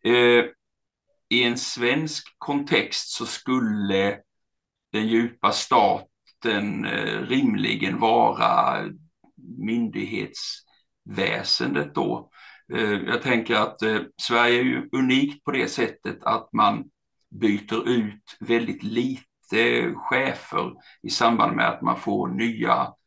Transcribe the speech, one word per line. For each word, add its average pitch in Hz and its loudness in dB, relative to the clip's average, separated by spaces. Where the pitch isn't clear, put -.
Eh, 120 6
i 123 2
en 120 0
svensk 143 -2
kontext 143 -2
så - -8
skulle 101 0
den 110 -2
djupa 113 2
staten, - 0
eh, - -4
rimligen 110 0
vara 113 2
myndighetsväsendet - -4
då. - -4
Eh, 107 0
jag 120 -2
tänker 117 0
att, 107 0
eh, 107 2
Sverige 120 4
är 127 2
ju 127 -2
unikt 131 2
på - -2
det 127 -2
sättet - -4
att - -2
man 107 2
byter 110 0
ut 107 -2
väldigt 117 -2
lite 120 -2
chefer - -4
i - -8
samband 117 2
med - 2
att - -4
man 117 0
får 104 -2
nya 117 -2